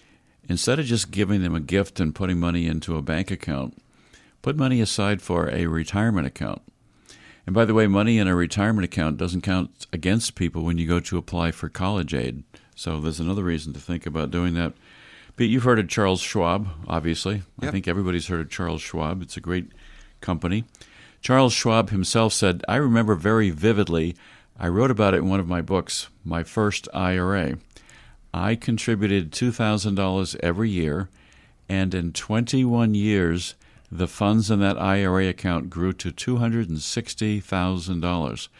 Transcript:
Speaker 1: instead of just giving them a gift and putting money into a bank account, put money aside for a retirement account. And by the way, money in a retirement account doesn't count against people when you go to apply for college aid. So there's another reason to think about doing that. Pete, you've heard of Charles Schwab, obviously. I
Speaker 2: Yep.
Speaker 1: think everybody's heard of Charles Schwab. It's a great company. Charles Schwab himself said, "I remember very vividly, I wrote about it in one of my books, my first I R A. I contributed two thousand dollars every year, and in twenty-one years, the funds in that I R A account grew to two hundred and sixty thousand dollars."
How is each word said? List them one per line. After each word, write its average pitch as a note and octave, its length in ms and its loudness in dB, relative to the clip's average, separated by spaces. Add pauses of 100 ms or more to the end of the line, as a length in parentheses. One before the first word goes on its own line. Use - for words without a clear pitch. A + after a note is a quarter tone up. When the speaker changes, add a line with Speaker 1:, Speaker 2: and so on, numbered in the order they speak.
(500)
Speaker 1:
instead A#2+ 300 0
of D3+ 60 -2
just G#2+ 260 -2
giving G2 300 2
them E2+ 140 0
a D#2+ 60 -2
gift F2 400 0
and D#2 120 0
putting F2+ 240 -2
money E2+ 300 0
into D#2+ 300 -2
a D2+ 40 -4
bank E2 300 -4
account, C2+ 500 -6 (600)
put C#3 160 -2
money B2+ 240 4
aside G#2 400 0
for E2+ 280 0
a E2+ 180 0
retirement E2+ 600 0
account. G#1 340 -6 (840)
And F#2+ 100 -2
by A2+ 80 6
the A2 100 2
way, A2 140 6
money G#2 300 4
in G2+ 100 4
a F#2 80 4
retirement G2+ 480 2
account D#2+ 340 -2
doesn't F2 240 -2
count - 520 -2
against F#2 420 -2
people E2 280 -2
when E2+ 140 0
you E2+ 100 0
go F2 120 2
to F2 180 -6
apply E2+ 340 -2
for - 180 -8
college F#2 440 -2
aid. B1+ 300 -4 (320)
So D#2+ 240 -6
there's D#2 220 -4
another F#2+ 220 -2
reason D#2 300 -4
to C#2+ 60 -12
think E2+ 260 -8
about D2+ 260 -4
doing F2 240 0
that. E2+ 180 -2 (640)
Pete, A#2 120 2
you've B2 140 2
heard A#2+ 160 6
of F#2+ 80 0
Charles F#2+ 320 2
Schwab, G2 480 0 (180)
obviously. E2 580 -2 (180)
I - 40 -6
Speaker 2:
Yep. D3 60 -4
Speaker 1:
think F#2+ 160 -4
everybody's F2+ 400 0
heard F2 140 -2
of D2 80 -8
Charles E2 320 -4
Schwab. E2 400 -4
It's - 160 -12
a D#2 40 -12
great F2 300 -4 (480)
company. F#2 460 -2 (560)
Charles B2+ 320 4
Schwab A2+ 380 2
himself G#2+ 420 2
said, F2+ 340 2
"I G#2 80 0
remember A#2 400 4
very G2+ 360 2
vividly, E2+ 640 2 (440)
I - 80 -2
wrote G#2+ 240 2
about G2+ 220 4
it F2 60 4
in F#2+ 100 0
one F#2+ 100 2
of F2 80 -2
my F2 140 0
books, - 480 -2 (160)
my E2 180 -2
first G#2 500 -2
I F#2 240 0
R F#2 200 0
A. C#2+ 180 -2 (800)
I F#2+ 220 0
contributed G2+ 760 0
two B2 200 0
thousand G#2+ 440 0
dollars F#2+ 460 0
every F2+ 280 0
year, F2 400 0 (580)
and F#2+ 260 0
in E2+ 200 -2
twenty-one A#2 800 2
years, G2 640 2 (360)
the F2 160 -2
funds G#2+ 440 2
in G#2 80 2
that G2 200 2
I F#2+ 240 2
R F#2 180 2
A F#2+ 60 2
account F2 420 -2
grew F2+ 240 -2
to F2 180 -6
two - 260 -2
hundred A#2 320 0
and D#2 120 -2
sixty G#2+ 580 -4
thousand F2+ 640 -2
dollars." E2 480 -2 (100)